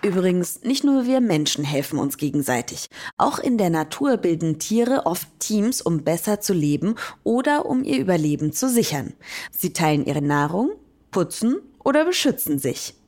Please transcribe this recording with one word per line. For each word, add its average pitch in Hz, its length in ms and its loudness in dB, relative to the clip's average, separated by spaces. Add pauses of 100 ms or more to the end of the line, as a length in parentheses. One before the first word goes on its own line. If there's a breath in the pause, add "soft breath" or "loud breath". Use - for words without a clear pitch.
Übrigens, 180 560 2
nicht 269 220 0
nur 269 200 4
wir 262 160 4
Menschen 156 440 2
helfen 143 340 -2
uns 135 180 -2
gegenseitig. 139 680 -2 (320 loud breath)
Auch - 220 2
in 240 180 0
der 185 120 2
Natur 165 480 0
bilden 160 420 0
Tiere 233 440 0
oft 175 220 -2 (140)
Teams, 214 420 0
um 160 220 0
besser 185 360 0
zu - 120 -2
leben 147 420 0 (300 loud breath)
oder 269 420 0
um 254 160 0
ihr 269 160 -2
Überleben 151 540 0
zu 262 160 -2
sichern. 202 460 0 (360 loud breath)
Sie - 220 -6
teilen 151 340 2
ihre 143 160 0
Nahrung, 147 480 2 (400)
putzen 226 460 0 (260)
oder 302 220 4
beschützen 262 560 0
sich. - 340 -6 (140)